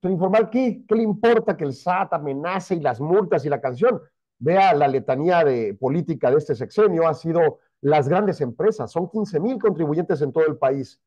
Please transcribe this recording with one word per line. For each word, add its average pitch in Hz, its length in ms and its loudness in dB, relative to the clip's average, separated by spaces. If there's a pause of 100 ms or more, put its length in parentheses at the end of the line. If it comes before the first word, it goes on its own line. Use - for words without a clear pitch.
¿El 185 100 -2
informal 190 380 0
qué? 254 360 -2
¿Qué 214 80 2
le 226 80 2
importa 220 540 2
que 160 80 -6
el 135 100 -4
sat 180 380 -4
amenace 165 640 -4
y 165 60 -4
las 127 200 -2
multas 180 440 0
y 151 40 -4
la 135 120 -2
canción? 143 400 0 (380)
Vea 180 360 4
la 143 140 2
letanía 139 560 0
de 117 300 0
política 135 560 -2
de 135 60 4
este 151 180 0
sexenio, 165 540 0
ha 156 60 0
sido 160 440 0 (220)
las 139 280 2
grandes 185 320 0
empresas, 143 520 -2
son 180 160 -4
quince 202 320 -4
mil 220 200 -4
contribuyentes 165 640 -2
en 139 100 -4
todo 160 140 2
el 143 120 -4
país. 135 480 -2